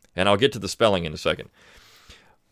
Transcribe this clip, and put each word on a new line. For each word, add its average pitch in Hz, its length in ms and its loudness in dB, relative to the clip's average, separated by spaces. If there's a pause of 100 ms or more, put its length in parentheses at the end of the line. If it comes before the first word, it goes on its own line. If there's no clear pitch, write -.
(160)
And 95 140 2
I'll 101 80 4
get 135 140 2
to - 60 -10
the 95 80 -8
spelling 98 380 0
in 78 80 -8
a 78 60 -12
second. - 320 -4 (1000)